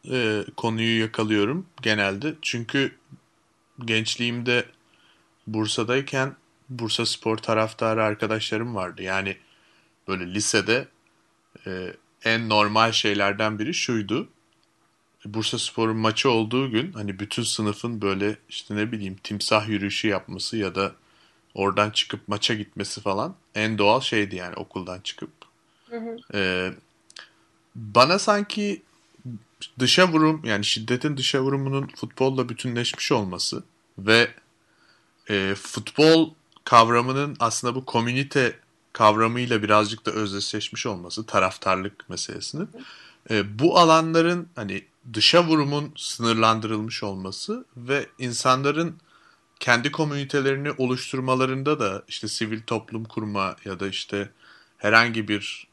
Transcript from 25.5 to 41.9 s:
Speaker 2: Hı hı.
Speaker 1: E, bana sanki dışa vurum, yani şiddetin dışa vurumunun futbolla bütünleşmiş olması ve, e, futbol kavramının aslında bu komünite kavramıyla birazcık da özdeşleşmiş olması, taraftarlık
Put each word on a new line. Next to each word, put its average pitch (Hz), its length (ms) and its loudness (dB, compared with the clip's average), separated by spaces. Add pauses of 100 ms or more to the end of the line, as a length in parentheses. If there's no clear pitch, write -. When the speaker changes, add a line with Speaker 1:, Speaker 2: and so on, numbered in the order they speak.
Speaker 2:
Hı 233 80 -10
hı. 226 200 -10 (160)
Speaker 1:
E, 92 380 0 (1040)
bana 123 440 4
sanki 202 640 -2 (1000)
dışa 131 280 6
vurum, 156 380 2
yani 104 200 0
şiddetin 123 520 -2
dışa 131 240 0
vurumunun 139 540 -2
futbolla 131 540 -2
bütünleşmiş 120 600 -4
olması 90 520 -2 (340)
ve, 110 300 6 (1000)
e, 98 260 2
futbol 160 800 2 (300)
kavramının 120 760 4
aslında 120 360 -2
bu 131 100 -6
komünite 123 680 0 (400)
kavramıyla 113 720 4
birazcık 107 420 2
da 110 60 -2
özdeşleşmiş 104 760 -6
olması, 95 400 -8
taraftarlık 95 840 -2